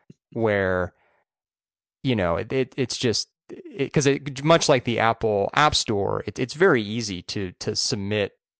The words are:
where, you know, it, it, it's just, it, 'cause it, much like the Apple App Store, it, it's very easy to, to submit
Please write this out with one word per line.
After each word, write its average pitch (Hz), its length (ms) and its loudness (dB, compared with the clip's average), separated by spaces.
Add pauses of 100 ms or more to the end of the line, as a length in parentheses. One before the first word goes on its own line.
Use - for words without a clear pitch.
(320)
where, 98 640 0 (1080)
you 127 120 2
know, 87 220 0
it, 113 160 -6
it, 131 240 -2
it's 131 200 -4
just, - 320 -2 (200)
it, 220 420 -8
'cause 147 140 2
it, 139 380 -2
much 165 260 4
like 131 140 4
the 120 160 -2
Apple 110 540 0
App 151 200 4
Store, 104 540 -2
it, 104 100 -10
it's 127 160 -4
very 151 300 4
easy 104 400 -6
to, 95 300 -6
to - 220 -6
submit 104 580 -2 (260)